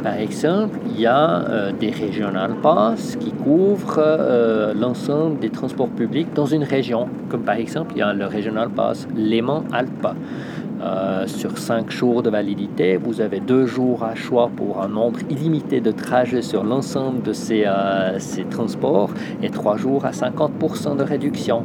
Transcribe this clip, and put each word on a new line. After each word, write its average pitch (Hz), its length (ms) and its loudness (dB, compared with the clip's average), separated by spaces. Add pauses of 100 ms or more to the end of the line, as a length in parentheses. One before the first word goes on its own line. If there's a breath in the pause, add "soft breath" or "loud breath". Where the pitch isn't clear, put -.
Par 101 140 -2
exemple, 143 640 0 (100)
il 110 100 -6
y 113 60 4
a, 151 380 4
euh, 101 280 0
des 107 200 -2
Regional 101 720 -2
Pass 208 540 4
qui - 160 -4
couvrent, 185 680 2
euh, 120 760 4
l'ensemble 143 680 0
des 117 100 -2
transports 127 380 -2
publics 120 480 -2
dans 147 100 2
une 147 180 2
région. 123 440 0 (220)
Comme 120 140 -4
par 104 120 0
exemple, 117 400 -4
il - 40 -4
y - 20 2
a 104 120 2
le 98 120 -2
Regional 107 440 -2
Pass - 460 -2
Léman-Alpes. 120 920 0 (760 loud breath)
Euh, 95 460 -2
sur - 300 -6
cinq 113 320 -2
jours 120 320 2
de 113 80 2
validité, 98 680 0
vous 104 240 -2
avez 98 180 -2
deux 127 260 4
jours 123 380 0
à 113 120 -2
choix 120 380 2
pour 101 280 -4
un 98 80 -2
nombre 110 300 0 (100)
illimité 143 500 0
de 113 120 2
trajets 123 500 0
sur 101 240 -2
l'ensemble 131 560 -2
de 104 100 -2
ces, 107 340 2
euh, 98 540 2
ces - 240 -6
transports 110 680 0 (300 loud breath)
et 104 80 -2
trois 104 280 0
jours 131 260 0
à 127 80 -2
cinquante 127 400 -2
pour - 240 -2
cent 147 200 -2
de 139 80 2
réduction. 127 600 0